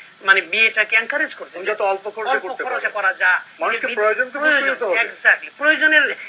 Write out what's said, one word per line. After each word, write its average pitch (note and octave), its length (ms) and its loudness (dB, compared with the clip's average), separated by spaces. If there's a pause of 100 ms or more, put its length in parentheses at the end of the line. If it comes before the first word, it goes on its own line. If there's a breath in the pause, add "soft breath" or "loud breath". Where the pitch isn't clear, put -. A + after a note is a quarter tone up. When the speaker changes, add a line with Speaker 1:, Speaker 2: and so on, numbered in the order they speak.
(220 loud breath)
Speaker 1:
মানে F#3+ 200 4
বিয়েটাকে G#3+ 540 0
এনকারেজ C#4 400 -2
করছে, F3+ 280 -14
Speaker 2:
যত G#3 180 -4
অল্প G3 280 -2
খরচে A3 200 -6
Speaker 1:
অল্প C4+ 180 0
Speaker 2:
করতে B3 160 -8
হবে। B3 120 -4
Speaker 1:
খরচে A3 140 -2
করা G3 240 -2
যা। F#3 280 2 (180)
Speaker 2:
মানুষকে G#3+ 280 -2
Speaker 1:
বি-, A#3 80 -4
Speaker 2:
প্রয়োজনকে A3 440 0
Speaker 1:
প্রয়োজন, D4 220 2
Speaker 2:
গুরুত্ব C4 240 -2
দিতে A#3 140 0
হবে। A3+ 100 0
Speaker 1:
exactly। - 480 0
প্রয়োজনের, D4 580 4 (140 loud breath)